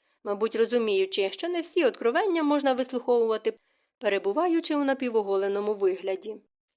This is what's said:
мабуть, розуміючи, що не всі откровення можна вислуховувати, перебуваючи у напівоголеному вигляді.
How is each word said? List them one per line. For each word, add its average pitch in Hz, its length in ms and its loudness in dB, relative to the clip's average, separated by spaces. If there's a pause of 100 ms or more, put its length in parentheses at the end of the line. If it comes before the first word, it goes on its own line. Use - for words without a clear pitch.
(240)
мабуть, 208 320 -2
розуміючи, 208 760 0
що - 160 -6
не 349 140 -2
всі 339 240 0
откровення 330 580 0
можна 285 300 2
вислуховувати, 233 800 0 (460)
перебуваючи 294 760 0
у 285 80 0
напівоголеному 208 920 0
вигляді. 190 640 -2 (420)